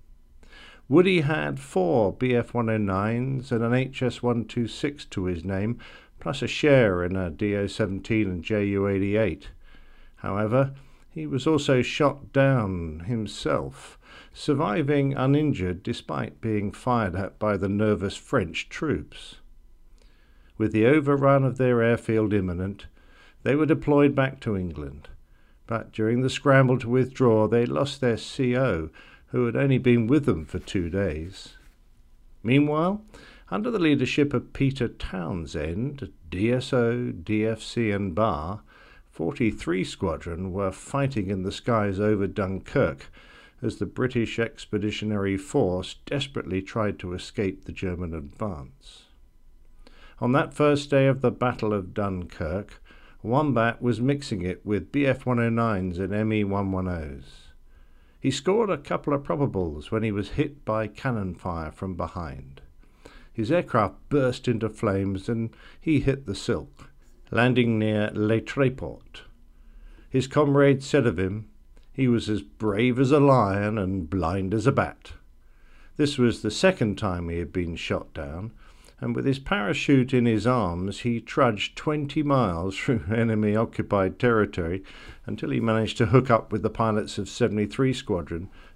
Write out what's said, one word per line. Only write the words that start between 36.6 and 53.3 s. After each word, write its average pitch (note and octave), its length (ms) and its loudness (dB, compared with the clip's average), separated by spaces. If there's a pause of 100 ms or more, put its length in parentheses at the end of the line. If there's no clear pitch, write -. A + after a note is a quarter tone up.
O, B2 400 0
D G#2+ 340 -2
F A2 160 -4
C A2+ 280 -2
and G2 240 -2
Barr, G2 480 -2 (480)
forty-three D#3 760 -2
Squadron E2+ 680 -6
were F#2+ 200 -2
fighting C3+ 560 -4
in F#2+ 140 -4
the G2 100 -4
skies G2+ 480 0
over G#2 260 2
Dunkirk F#2+ 840 -2 (500)
as A2+ 160 -4
the G2+ 100 -4
British A#2+ 520 -2
Expeditionary G#2 960 -4
Force F#2+ 600 -2 (100)
desperately A2+ 560 -4
tried G#2 380 -4
to F2+ 120 -8
escape F#2+ 520 -6
the E2+ 80 -12
German F2 420 -6
advance. D2+ 880 -12 (1160)
On B2 120 0
that D#3 220 0
first D3 360 2
day C3+ 160 4
of C3+ 140 2
the B2 100 2
Battle A2+ 420 -2
of F#2 220 -4
Dunkirk, F#2 880 -6 (380)
Wombat A#2 640 0